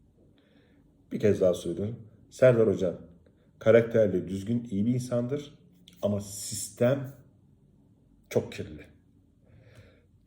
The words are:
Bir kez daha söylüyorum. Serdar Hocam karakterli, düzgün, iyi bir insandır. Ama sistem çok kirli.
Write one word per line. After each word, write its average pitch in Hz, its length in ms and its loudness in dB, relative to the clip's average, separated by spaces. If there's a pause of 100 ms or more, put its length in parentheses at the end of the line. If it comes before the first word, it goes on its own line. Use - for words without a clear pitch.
(1120)
Bir - 80 -6
kez 101 200 2
daha 90 140 4
söylüyorum. 98 420 -6 (340)
Serdar 113 360 6
Hocam 90 280 0 (640)
karakterli, 107 720 4
düzgün, 101 420 -6
iyi 101 160 -2
bir 123 80 0
insandır. 127 600 -6 (480)
Ama 101 180 -2
sistem - 920 -4 (1160)
çok - 220 -4
kirli. - 320 -12 (1400)